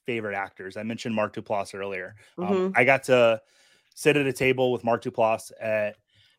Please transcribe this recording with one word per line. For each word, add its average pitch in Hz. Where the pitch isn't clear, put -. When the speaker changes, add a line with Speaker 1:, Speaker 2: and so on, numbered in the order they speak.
Speaker 1:
favorite 107
actors. 98
I 104
mentioned 113
Mark 104
Duplass 104
earlier. 95
Um, 180
Speaker 2:
Mm-hmm. 190
Speaker 1:
I 123
got 131
to 117
sit 147
at 143
a 135
table 131
with 117
Mark 117
Duplass 113
at 107